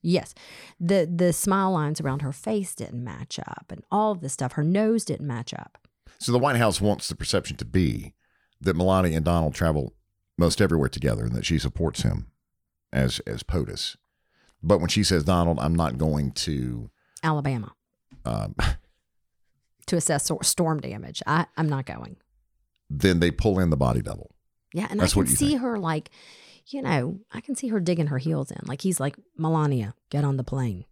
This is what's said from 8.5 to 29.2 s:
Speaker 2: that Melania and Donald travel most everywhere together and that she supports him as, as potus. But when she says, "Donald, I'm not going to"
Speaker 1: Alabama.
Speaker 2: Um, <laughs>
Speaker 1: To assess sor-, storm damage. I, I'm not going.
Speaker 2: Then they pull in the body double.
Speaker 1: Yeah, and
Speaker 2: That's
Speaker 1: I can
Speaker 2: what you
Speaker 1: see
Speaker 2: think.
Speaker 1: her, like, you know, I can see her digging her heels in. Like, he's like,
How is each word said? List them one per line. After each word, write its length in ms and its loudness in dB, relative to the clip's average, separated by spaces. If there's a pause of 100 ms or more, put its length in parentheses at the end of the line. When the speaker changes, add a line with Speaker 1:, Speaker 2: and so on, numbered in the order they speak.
Speaker 2:
that 160 2
Melania 400 4
and 80 0
Donald 300 2
travel 400 0 (420)
most 240 2
everywhere 280 4
together 360 -2
and 120 -2
that 100 -4
she 120 2
supports 440 -2
him 240 -2 (680)
as, 280 0
as 240 -8
potus. 520 -4 (640)
But 180 6
when 100 0
she 160 2
says, 200 4
"Donald, 340 4
I'm 160 0
not 240 0
going 340 0
to" 560 -6 (360)
Speaker 1:
Alabama. 480 -2 (520)
Speaker 2:
Um, 360 -4
<laughs> 40 2 (1200)
Speaker 1:
To 100 0
assess 300 0
sor-, 180 -4
storm 360 0
damage. 460 -10
I, 200 0 (100)
I'm 120 0
not 180 -2
going. 300 -14 (720)
Speaker 2:
Then 300 4
they 140 6
pull 260 2
in 120 4
the 60 4
body 240 4
double. 300 -8 (420)
Speaker 1:
Yeah, 160 -4
and 120 -4
Speaker 2:
That's 120 4
Speaker 1:
I 20 -2
can 80 4
Speaker 2:
what 80 0
you 60 4
Speaker 1:
see 140 0
Speaker 2:
think. 120 0
Speaker 1:
her, 160 -2
like, 320 -4 (580)
you 140 -8
know, 360 -2 (140)
I 80 -10
can 160 -6
see 120 -8
her 120 0
digging 260 0
her 120 -2
heels 340 -2
in. 120 -12
Like, 180 -8
he's 180 0
like, 160 -2 (200)